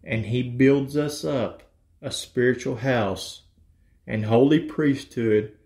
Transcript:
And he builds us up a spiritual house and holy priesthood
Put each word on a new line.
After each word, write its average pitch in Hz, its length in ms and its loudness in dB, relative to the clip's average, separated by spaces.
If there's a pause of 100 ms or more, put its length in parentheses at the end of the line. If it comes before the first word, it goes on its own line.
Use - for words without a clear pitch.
And 113 220 -4
he 123 180 -2
builds 135 540 2
us 147 260 -4
up 131 400 -4 (380)
a 139 100 -8
spiritual 123 640 -2
house 110 680 -4 (640)
and 110 200 -4
holy 135 340 4
priesthood 117 920 -2 (120)